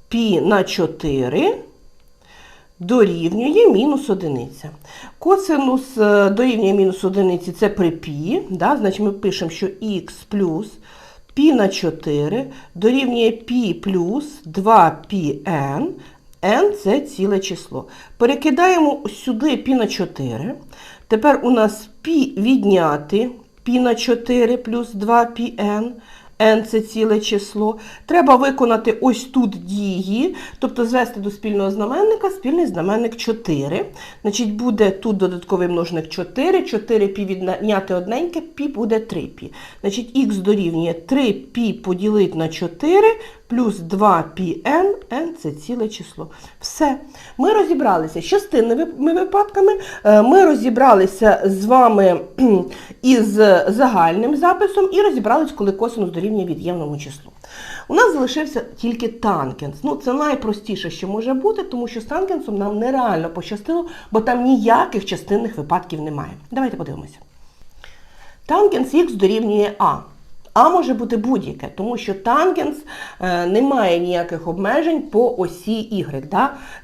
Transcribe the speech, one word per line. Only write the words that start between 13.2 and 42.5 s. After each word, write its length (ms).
пі 420
плюс 520
два 520
пі 380
n, 420
n — 300
це 160
ціле 400
число. 460
Перекидаємо 800
сюди 320
пі 180
на 120
чотири. 640
Тепер 360
у 80
нас 380
пі 360
відняти 920
пі 160
на 160
чотири 600
плюс 360
два 320
пі 320
n. 340
N — 280
це 140
ціле 380
число. 580
Треба 300
виконати 640
ось 220
тут 420
дії, 680
тобто 260
звести 340
до 120
спільного 400
знаменника 580
спільний 360
знаменник 500
чотири. 680
Значить, 320
буде 380
тут 260
додатковий 500
множник 420
чотири, 520
чотири 460
пі 180
відняти 680
одненьке, 480
пі 260
буде 320
три 220
пі. 300
Значить, 340
х 220
дорівнює 560
три 400
пі 400
поділити 640
на 100
чотири 600